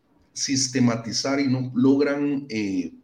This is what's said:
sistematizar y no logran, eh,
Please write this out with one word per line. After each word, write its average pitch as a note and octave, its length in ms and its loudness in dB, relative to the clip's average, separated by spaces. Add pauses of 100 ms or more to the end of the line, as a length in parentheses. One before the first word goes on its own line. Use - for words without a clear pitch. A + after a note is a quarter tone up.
(320)
sistematizar B2 1080 0
y C#3 80 0
no B2+ 260 -2
logran, C#3+ 760 2
eh, G2 420 -4 (120)